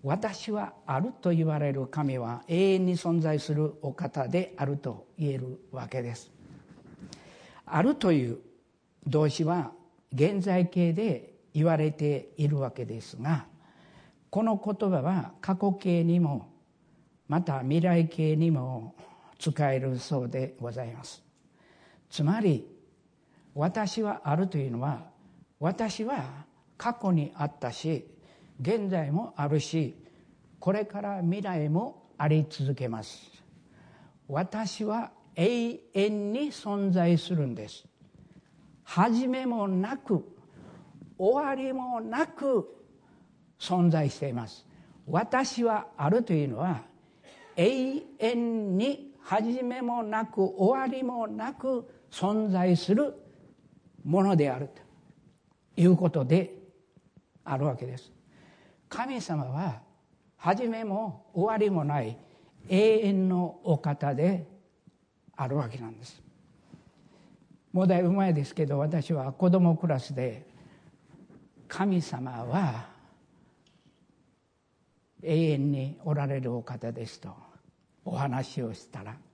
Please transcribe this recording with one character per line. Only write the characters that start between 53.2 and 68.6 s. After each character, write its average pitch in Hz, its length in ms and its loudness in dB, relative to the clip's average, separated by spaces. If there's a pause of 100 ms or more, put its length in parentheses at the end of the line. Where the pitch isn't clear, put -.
も 170 180 4
の 196 140 4
で 147 140 6
あ 127 80 -4
る 127 100 -8
と - 1120 -16
い 170 60 8
う 185 100 10
こ 170 140 2
と 143 140 0
で 170 300 2 (880)
あ 135 140 -4
る 135 60 0
わ 143 120 0
け 123 100 -10
で 127 120 -12
す。 - 140 -20 (800)
神 247 300 -4
様 151 240 -2
は 135 340 -4 (560)
始 202 320 0
め 226 160 -4
も 202 480 -6
終 180 120 2
わ 220 120 2
り 208 140 4
も 175 120 2
な 147 200 0
い 113 160 -6 (500)
永 214 400 6
遠 190 220 4
の 180 340 0
お 160 140 4
方 143 360 -2
で 170 320 2 (880)
あ 135 140 -4
る 135 80 -2
わ 143 140 0
け 123 80 -12
な 113 100 -10
ん 113 80 -14
で 113 80 -20
す。 - 180 -20 (1500)
も 185 120 2
う - 20 6
だ 185 100 6
い 175 60 4
ぶ 175 100 4
前 190 220 4
で 147 100 0
す - 100 -10
け 156 120 0